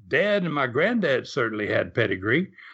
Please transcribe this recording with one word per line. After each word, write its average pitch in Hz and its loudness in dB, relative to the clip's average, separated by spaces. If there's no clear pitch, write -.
dad 196 2
and 160 -2
my 139 0
granddad 147 0
certainly 107 -2
had 101 0
pedigree, 110 0